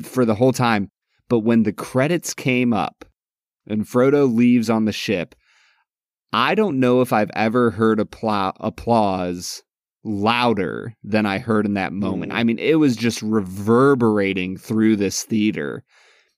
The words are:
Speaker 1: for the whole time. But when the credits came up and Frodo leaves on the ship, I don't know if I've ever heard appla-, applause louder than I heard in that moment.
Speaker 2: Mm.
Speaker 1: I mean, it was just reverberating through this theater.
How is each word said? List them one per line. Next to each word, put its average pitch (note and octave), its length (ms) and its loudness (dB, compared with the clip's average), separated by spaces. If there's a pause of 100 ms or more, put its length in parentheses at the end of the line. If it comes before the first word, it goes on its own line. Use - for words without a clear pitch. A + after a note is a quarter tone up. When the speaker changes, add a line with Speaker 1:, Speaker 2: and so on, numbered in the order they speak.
Speaker 1:
for B2+ 220 -2
the A2 100 0
whole B2+ 180 2
time. A2+ 380 0 (380)
But A#2+ 100 2
when A2+ 240 2
the G2+ 100 0
credits D3+ 600 -4
came B2 380 -2
up - 320 -6 (640)
and G#2+ 180 -6
Frodo C#3 460 2
leaves A#2+ 380 4
on A2+ 160 0
the G#2 60 0
ship, F#2 420 -6 (960)
I C3 220 0
don't G3 260 0
know B2+ 220 4
if A#2+ 120 0
I've G#2+ 220 0
ever A2+ 360 0
heard A2 260 2
appla-, G2+ 640 -4
applause F#2 1040 -4 (420)
louder G#2+ 960 -2
than G#2+ 220 0
I G2+ 120 -2
heard G#2+ 280 0
in G2+ 100 -2
that F#2+ 180 -4
moment. F#2 400 -4
Speaker 2:
Mm. - 20 -6
Speaker 1:
I A2+ 80 0
mean, A#2 160 0
it C#3 160 2
was C#3+ 220 2
just A2+ 240 -4
reverberating G#2 1400 2
through A2 400 2
this G2 260 -2
theater. F#2+ 600 -2 (540)